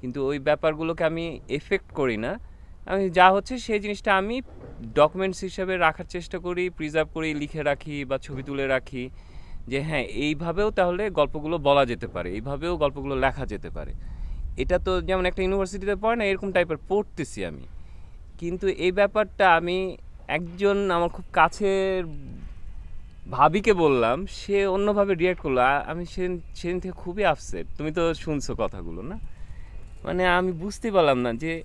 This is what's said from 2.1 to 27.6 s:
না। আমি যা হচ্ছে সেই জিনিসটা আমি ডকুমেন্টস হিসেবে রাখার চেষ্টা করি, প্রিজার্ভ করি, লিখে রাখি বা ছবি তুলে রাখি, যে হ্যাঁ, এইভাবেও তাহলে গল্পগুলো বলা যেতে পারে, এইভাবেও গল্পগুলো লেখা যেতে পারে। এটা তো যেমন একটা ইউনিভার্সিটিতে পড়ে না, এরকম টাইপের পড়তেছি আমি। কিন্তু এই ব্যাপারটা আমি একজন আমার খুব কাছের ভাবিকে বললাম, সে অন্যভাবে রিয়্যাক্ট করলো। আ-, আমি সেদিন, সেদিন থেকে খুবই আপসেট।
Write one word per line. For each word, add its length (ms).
না। 220
আমি 240
যা 200
হচ্ছে 280
সেই 220
জিনিসটা 360
আমি 260
ডকুমেন্টস 460
হিসেবে 360
রাখার 280
চেষ্টা 340
করি, 320
প্রিজার্ভ 440
করি, 200
লিখে 280
রাখি 420
বা 140
ছবি 240
তুলে 240
রাখি, 440
যে 120
হ্যাঁ, 240
এইভাবেও 680
তাহলে 400
গল্পগুলো 480
বলা 280
যেতে 200
পারে, 260
এইভাবেও 440
গল্পগুলো 400
লেখা 300
যেতে 240
পারে। 220
এটা 220
তো 240
যেমন 240
একটা 160
ইউনিভার্সিটিতে 540
পড়ে 200
না, 80
এরকম 280
টাইপের 240
পড়তেছি 560
আমি। 180
কিন্তু 300
এই 240
ব্যাপারটা 640
আমি 420
একজন 600
আমার 180
খুব 240
কাছের 720
ভাবিকে 420
বললাম, 540
সে 400
অন্যভাবে 480
রিয়্যাক্ট 280
করলো। 180
আ-, 260
আমি 200
সেদিন, 340
সেদিন 260
থেকে 120
খুবই 320
আপসেট। 420